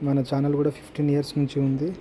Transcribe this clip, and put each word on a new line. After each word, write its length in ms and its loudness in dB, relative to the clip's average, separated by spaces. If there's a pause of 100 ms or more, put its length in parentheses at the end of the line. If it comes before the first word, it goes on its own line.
మన 160 2
ఛానల్ 360 0
కూడా 140 2
ఫిఫ్టీన్ 420 -2
ఇయర్స్ 260 0
నుంచి 220 0
ఉంది, 420 0